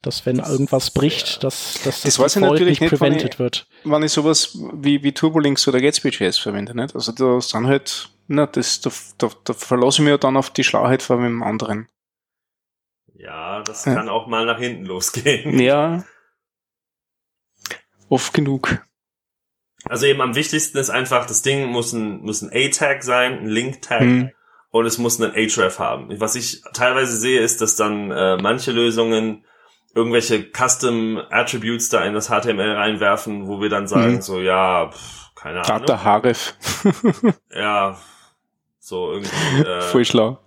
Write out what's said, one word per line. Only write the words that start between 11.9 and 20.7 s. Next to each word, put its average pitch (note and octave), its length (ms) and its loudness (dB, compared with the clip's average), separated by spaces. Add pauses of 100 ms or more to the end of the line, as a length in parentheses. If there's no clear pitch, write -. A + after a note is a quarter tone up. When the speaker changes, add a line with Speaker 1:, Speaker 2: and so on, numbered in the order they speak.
Speaker 2:
Ja, E2+ 480 -10
das G#2+ 240 -8
Speaker 3:
Ja. C#3 80 2
Speaker 2:
kann A2 160 -2
auch A2+ 160 -2
mal A2+ 220 -2
nach A#2 120 0
hinten A#2 260 -6
losgehen. B2+ 720 -2
Speaker 3:
Ja. D3 440 2 (2000)
Oft - 240 0
genug. C#3 500 0 (1040)
Speaker 2:
Also B2 160 0
eben C#3 160 4
am B2 140 0
wichtigsten D3 440 -2